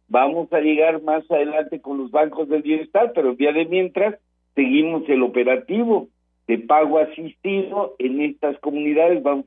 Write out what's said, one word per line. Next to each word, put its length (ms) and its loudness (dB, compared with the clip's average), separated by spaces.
Vamos 420 0
a 80 2
llegar 420 2
más 300 -2
adelante 480 -2
con 200 -8
los 120 -8
bancos 380 0
del 140 0
bienestar, 520 0
pero 140 2
el 80 -2
día 160 2
de 100 0
mientras 520 -2
seguimos 540 0
el 160 2
operativo 840 0
de 100 0
pago 420 2
asistido 1000 -4
en 200 -2
estas 400 -2
comunidades. 640 2
Vamos 240 0